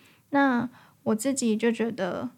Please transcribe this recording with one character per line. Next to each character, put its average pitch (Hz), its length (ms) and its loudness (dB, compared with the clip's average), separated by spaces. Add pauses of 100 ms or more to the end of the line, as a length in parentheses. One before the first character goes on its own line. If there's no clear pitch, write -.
(300)
那 262 380 2 (360)
我 220 100 0
自 262 180 0
己 233 240 0
就 233 140 2
觉 226 200 -2
得， 190 480 -4